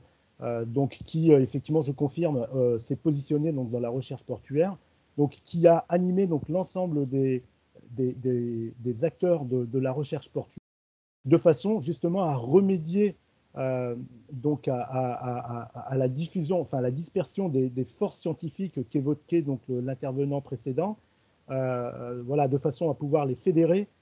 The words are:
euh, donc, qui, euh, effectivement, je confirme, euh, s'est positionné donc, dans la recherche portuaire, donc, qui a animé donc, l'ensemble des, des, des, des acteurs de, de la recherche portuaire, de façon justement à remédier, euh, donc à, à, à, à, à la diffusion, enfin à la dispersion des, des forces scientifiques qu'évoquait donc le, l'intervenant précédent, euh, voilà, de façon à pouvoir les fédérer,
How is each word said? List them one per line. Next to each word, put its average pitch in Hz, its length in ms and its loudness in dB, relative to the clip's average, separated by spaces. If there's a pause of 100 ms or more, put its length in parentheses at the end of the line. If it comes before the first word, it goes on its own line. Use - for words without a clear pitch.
(420)
euh, 117 240 -4
donc, 127 400 -2
qui, 160 260 4
euh, 139 100 10
effectivement, 147 420 0
je 139 80 -4
confirme, 143 640 -2
euh, 123 240 2
s'est 131 160 -4
positionné 151 560 0
donc, 127 180 -4
dans 120 100 -4
la 120 100 -2
recherche 127 340 -8
portuaire, 151 540 -2 (400)
donc, 143 260 0
qui 170 240 4
a 165 220 8
animé 180 360 2
donc, 160 240 -2
l'ensemble 170 580 -2
des, 131 360 0 (480)
des, 127 220 -2
des, 120 680 -4
des 117 240 -4
acteurs 165 420 0
de, 123 200 0
de 120 140 -2
la 131 120 0
recherche 143 380 -6
portuaire, - 280 -10 (680)
de 143 120 6
façon 180 440 2
justement 170 420 -2
à 151 120 0
remédier, 185 800 2 (420)
euh, 127 380 -2 (360)
donc 143 380 -2
à, 127 100 0
à, 127 320 -2
à, 120 520 -6
à, 120 160 -14 (120)
à 135 60 0
la 131 100 4
diffusion, 160 540 -2
enfin 143 160 -4
à 127 40 0
la 127 100 0
dispersion 175 580 -4
des, 131 200 2
des 123 140 -4
forces - 340 -6
scientifiques 160 720 -6
qu'évoquait 147 520 0
donc 139 260 -2
le, 123 140 -2
l'intervenant 135 580 -2
précédent, 143 580 -4 (520)
euh, 123 760 -4
voilà, 139 220 0
de 135 100 2
façon 160 320 -2
à 139 40 0
pouvoir 143 320 0
les 131 100 0
fédérer, 170 540 2 (120)